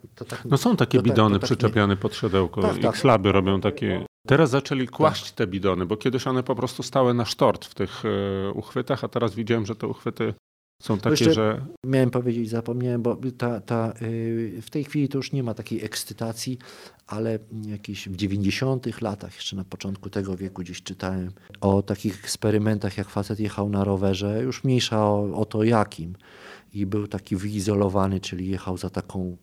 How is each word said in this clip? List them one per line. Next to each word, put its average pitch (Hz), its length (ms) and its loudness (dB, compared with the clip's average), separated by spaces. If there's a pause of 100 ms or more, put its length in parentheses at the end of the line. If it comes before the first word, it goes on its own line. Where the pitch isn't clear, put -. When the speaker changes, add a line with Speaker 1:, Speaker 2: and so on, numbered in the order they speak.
(160)
Speaker 1:
to - 100 -12
tak - 200 -10
Speaker 2:
No 131 120 4
są 240 200 4
takie 123 200 4
Speaker 1:
to 123 60 6
tak, 113 80 6
Speaker 2:
bidony 107 240 6
Speaker 1:
to 98 40 2
tak - 120 0
nie 123 60 4
Speaker 2:
przyczepiane 101 400 4
pod 101 180 -4
siodełko. 95 460 0
Speaker 1:
Tak, 90 160 2
tak. 87 80 0
Speaker 2:
X-Laby 110 460 6
robią 95 300 4
takie... 95 440 -2 (220)
Teraz 143 220 6
zaczęli 131 360 0
Speaker 1:
Tak. 117 100 -10
Speaker 2:
kłaść - 360 2
te 110 160 -2
bidony, 92 380 0
bo 104 120 -2
kiedyś 123 300 -2
one 127 160 0
po 127 120 -2
prostu 123 280 -4
stały 127 300 2
na 120 120 0
sztort - 400 2
w - 100 -20
tych, - 300 -6
e, 98 460 -2
uchwytach, 123 520 -4
a 123 40 -4
teraz 117 280 -2
widziałem, 113 300 0
że 107 100 -6
te 107 120 -6
uchwyty 110 460 -4 (480)
są 113 140 0
Speaker 1:
No 98 60 -2
Speaker 2:
takie, - 80 0 (160)
Speaker 1:
jeszcze 160 80 8
Speaker 2:
że 110 320 0 (200)
Speaker 1:
miałem 131 240 4
powiedzieć, 120 400 -2
zapomniałem, 120 520 -2
bo 113 160 0 (200)
ta, 120 240 -2
ta, 113 400 -2
y, 113 600 -4
w - 80 -20
tej 151 140 -4
chwili 143 260 0
to 143 80 -2
już 127 140 -4
nie 135 120 -2
ma 117 100 -4
takiej 110 320 -6
ekscytacji, 113 720 -8 (500)
ale 110 320 -4 (280)
jakieś 101 420 -10
w 98 60 -6
dziewięćdziesiątych 104 880 0
latach, 101 340 -6
jeszcze - 200 -8
na 98 80 -6
początku 98 460 -10
tego 95 280 -4
wieku 92 240 -8
gdzieś 87 220 -10
czytałem 92 480 -4 (300)
o 98 200 4
takich 101 420 -4
eksperymentach, 107 720 0
jak 98 120 -4
facet 101 300 -4
jechał 104 300 -2
na 101 140 2
rowerze, 101 600 2
już 127 200 -4
mniejsza 123 420 2
o, 104 300 2
o 107 100 0
to 107 180 0
jakim. 101 520 2 (580)
I 101 120 -4
był 104 220 -2
taki 101 280 -4
wyizolowany, 98 840 2
czyli 92 300 -6
jechał 92 280 -4
za 90 120 -6
taką, 92 540 -6